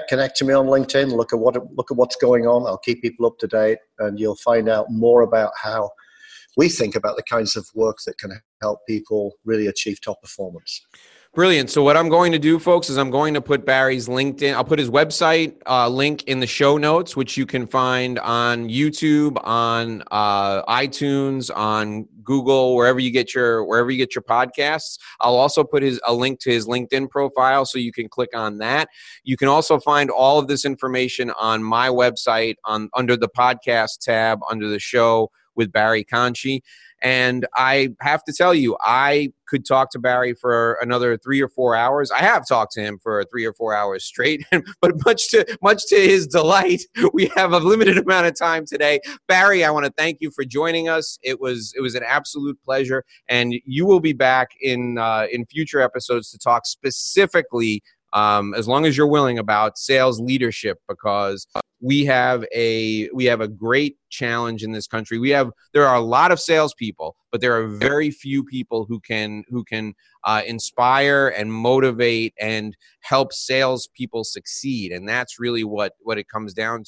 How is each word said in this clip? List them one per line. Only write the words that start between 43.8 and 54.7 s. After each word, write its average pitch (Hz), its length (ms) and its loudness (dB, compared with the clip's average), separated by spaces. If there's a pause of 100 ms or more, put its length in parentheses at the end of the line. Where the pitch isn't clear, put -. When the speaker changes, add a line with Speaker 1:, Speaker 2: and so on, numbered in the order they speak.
Speaker 2:
straight, 147 360 -2 (200)
<laughs> - 180 -18
but 180 120 4 (120)
much - 240 2
to, 214 160 4 (180)
much 208 260 2
to - 80 4
his 190 300 4
delight, 175 560 2 (300)
we - 140 2 (100)
have 185 160 2
a 175 60 6
limited 196 400 4
amount 180 280 2
of 170 120 -2
time 165 260 0
today. 147 360 0 (280)
Barry, 185 360 4
I 151 60 4
wanna 143 280 0
thank 156 240 -2
you 156 80 -4
for 139 160 -6
joining 165 420 -2
us. 160 340 -4
It 131 160 -4
was, 123 380 -6
it 135 60 -4
was 123 120 -4
an 123 100 -6
absolute 143 600 -4
pleasure, 131 400 -2 (240)
and 120 260 0 (120)
you 139 180 -4
will 190 160 6
be 156 140 0
back 127 380 2 (100)
in, 123 340 -4